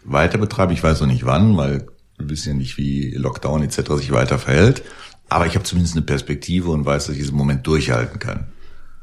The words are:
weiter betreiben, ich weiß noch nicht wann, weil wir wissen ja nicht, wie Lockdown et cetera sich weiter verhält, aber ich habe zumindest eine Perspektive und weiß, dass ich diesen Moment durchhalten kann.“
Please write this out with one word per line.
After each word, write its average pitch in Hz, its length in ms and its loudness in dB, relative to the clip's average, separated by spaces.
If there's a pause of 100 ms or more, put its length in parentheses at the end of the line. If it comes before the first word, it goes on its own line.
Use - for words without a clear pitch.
weiter 80 340 2
betreiben, 98 340 2
ich 82 120 -2
weiß 80 160 4
noch 73 80 2
nicht 62 180 2
wann, 92 300 6
weil 69 320 0 (300)
wir 73 120 -8
wissen 76 180 -6
ja 71 60 -2
nicht, 65 240 -4
wie 69 320 -2
Lockdown 67 520 -2
et 69 100 -2
cetera 73 260 0
sich 67 120 -4
weiter 67 280 2
verhält, 85 440 4 (460)
aber 85 180 2
ich 82 80 -2
habe 98 120 0
zumindest 85 300 0
eine 78 100 0
Perspektive 76 640 -2
und 76 160 0
weiß, 71 180 0
dass 73 100 -6
ich 69 60 -6
diesen 71 160 -2
Moment 69 300 0
durchhalten 64 520 0
kann.“ - 280 -6 (560)